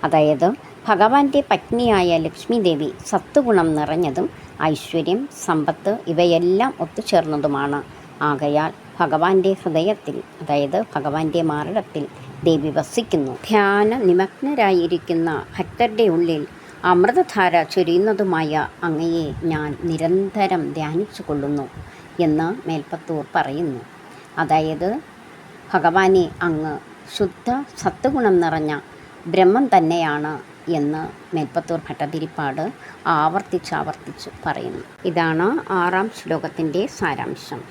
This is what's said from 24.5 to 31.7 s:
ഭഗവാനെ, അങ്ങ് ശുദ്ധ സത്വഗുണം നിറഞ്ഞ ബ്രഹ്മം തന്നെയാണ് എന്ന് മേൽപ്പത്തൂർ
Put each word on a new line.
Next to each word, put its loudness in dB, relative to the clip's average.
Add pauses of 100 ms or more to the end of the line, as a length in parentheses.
ഭഗവാനെ, 4 (140)
അങ്ങ് -2 (400)
ശുദ്ധ -2 (140)
സത്വഗുണം 2
നിറഞ്ഞ 0 (460)
ബ്രഹ്മം 4
തന്നെയാണ് 2 (320)
എന്ന് -4
മേൽപ്പത്തൂർ -2